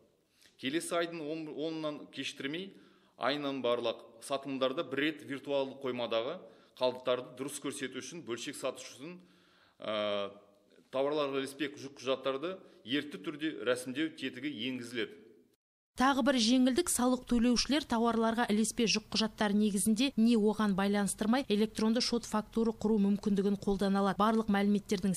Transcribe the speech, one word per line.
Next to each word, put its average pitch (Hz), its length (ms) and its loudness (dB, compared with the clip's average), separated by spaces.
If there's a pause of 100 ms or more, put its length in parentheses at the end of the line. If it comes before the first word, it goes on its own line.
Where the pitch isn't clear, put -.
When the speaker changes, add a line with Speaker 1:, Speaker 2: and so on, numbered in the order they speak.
(580)
Speaker 1:
Келесі 160 400 -4
айдың 165 320 -4
он, 160 240 -6
онынан 156 560 -6
кештірмей, 147 640 -8 (460)
айынан 139 420 -2
барлық 120 400 0 (240)
сатылымдарда 131 640 -2
бір 139 160 0
рет 151 240 -2
виртуалды 135 480 -2
қоймадағы 123 640 -2 (420)
қалдықтарды 127 560 0
дұрыс 143 240 -8
көрсету 131 400 -6
үшін 160 240 -12
бөлшек 123 320 -8
сатушысын, 143 640 -10 (580)
ә, 104 540 -2 (580)
тауарларға 139 480 0
ілеспе 135 400 -4
жүк 135 240 -14
құжаттарды 135 560 -2 (260)
ерікті 143 380 -4
түрде 151 400 -6
рәсімдеу 127 560 -2
тетігі 127 400 -6 (140)
енгізіледі. 117 500 -6 (760)
Speaker 2:
Тағы 269 240 4
бір 262 160 4
жеңілдік, 254 480 4
салық 254 400 0
төлеушілер 247 560 2
тауарларға 226 640 2
ілеспе 214 380 2
жүк 214 240 0
құжаттары 214 480 0
негізінде 214 560 2
не 226 240 6
оған 208 380 2
байланыстырмай 202 760 2
электронды 220 500 2
шот 233 240 0
фактура 226 460 0
құру 220 320 2
мүмкіндігін 202 560 2
қолдана 196 400 2
алады. 196 180 2
Барлық 220 380 4
мәліметтердің 202 600 2